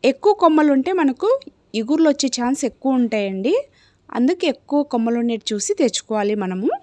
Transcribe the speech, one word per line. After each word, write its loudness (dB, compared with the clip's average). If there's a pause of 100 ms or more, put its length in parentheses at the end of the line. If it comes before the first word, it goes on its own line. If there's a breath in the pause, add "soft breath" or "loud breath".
(120)
ఎక్కువ 2 (100)
కొమ్మలు 4
ఉంటే 0
మనకు 0 (520)
ఇగుర్లు 2
వచ్చే -2
ఛాన్స్ -2
ఎక్కువ -2
ఉంటాయండి. -2 (680 soft breath)
అందుకే 0
ఎక్కువ -2 (120)
కొమ్మలు 0
ఉండేది -4
చూసి -4
తెచ్చుకోవాలి -2
మనము. -4 (140)